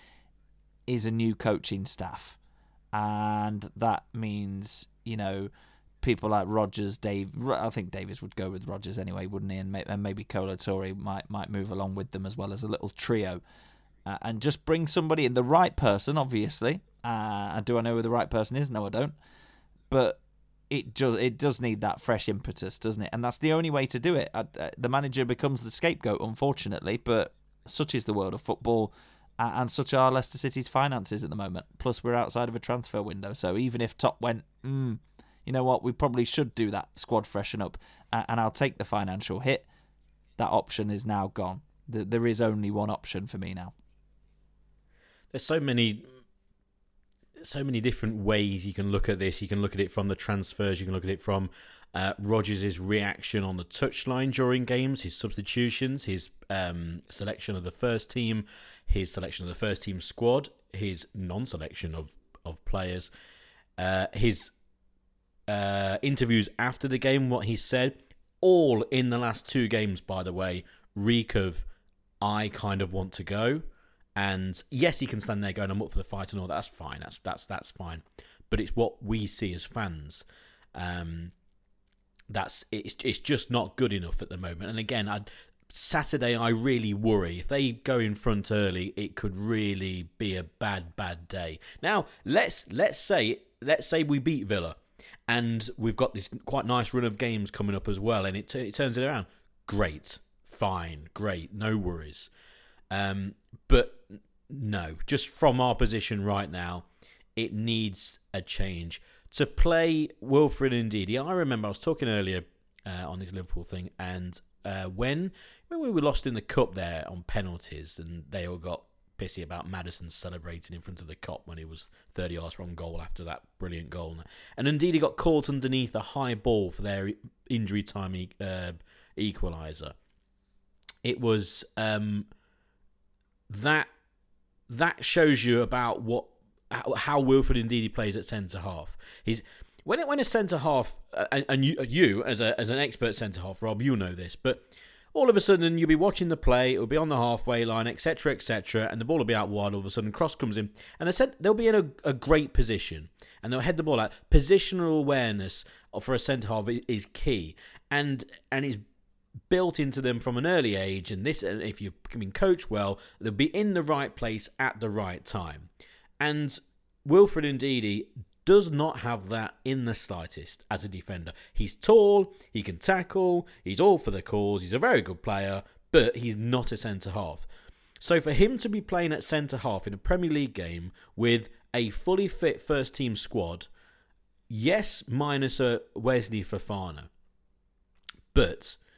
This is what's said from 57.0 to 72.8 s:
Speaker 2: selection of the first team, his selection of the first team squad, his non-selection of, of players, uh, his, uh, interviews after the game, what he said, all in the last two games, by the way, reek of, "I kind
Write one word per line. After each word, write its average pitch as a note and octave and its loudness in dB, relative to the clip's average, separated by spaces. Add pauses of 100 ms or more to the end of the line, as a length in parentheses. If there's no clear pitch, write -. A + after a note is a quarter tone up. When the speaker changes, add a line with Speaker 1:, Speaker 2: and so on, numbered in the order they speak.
Speaker 2:
selection - -8
of F2+ -6
the F2 -6
first A#2 -2
team, A2+ -2 (400)
his F#2+ 2
selection F2+ -8
of F2 -8
the F2 -10
first G#2 -2
team F#2 -6
squad, B2 0 (240)
his F#2+ -6
non-selection F2+ -6
of, D#2 -8 (340)
of E2 -12
players, F#2 -2 (640)
uh, F#2 0
his, A2 2 (960)
uh, G2 0
interviews A#2 4 (100)
after B2+ -2
the C3 0
game, C3+ 4
what A#2+ 0
he A2+ 0
said, C3 0 (380)
all D#3+ 8
in B2+ 2
the A#2+ 0
last A#2 -2
two A#2+ 2
games, G#2 0
by F#2 -6
the F2+ -6
way, F2+ -2 (300)
reek A2+ 2
of, F#2+ 0 (560)
"I G#2 0
kind G2 -2